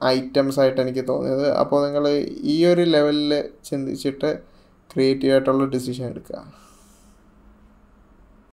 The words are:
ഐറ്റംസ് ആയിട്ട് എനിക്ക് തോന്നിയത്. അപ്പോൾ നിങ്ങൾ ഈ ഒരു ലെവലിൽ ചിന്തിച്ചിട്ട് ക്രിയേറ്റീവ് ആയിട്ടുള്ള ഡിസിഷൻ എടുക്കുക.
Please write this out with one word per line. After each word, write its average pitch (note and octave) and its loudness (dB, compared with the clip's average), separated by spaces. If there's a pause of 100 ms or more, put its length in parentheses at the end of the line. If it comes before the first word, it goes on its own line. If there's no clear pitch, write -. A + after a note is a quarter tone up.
ഐറ്റംസ് C3+ 0
ആയിട്ട് C3+ 2
എനിക്ക് B2+ -2
തോന്നിയത്. C3+ -2 (160)
അപ്പോൾ C#3+ 2
നിങ്ങൾ C#3+ 0 (500)
ഈ - 0 (100)
ഒരു F3 4
ലെവലിൽ D3 2 (300)
ചിന്തിച്ചിട്ട് C#3 -4 (600)
ക്രിയേറ്റീവ് C3+ 2
ആയിട്ടുള്ള C3+ 2 (120)
ഡിസിഷൻ B2+ -6
എടുക്കുക. - -12 (2250)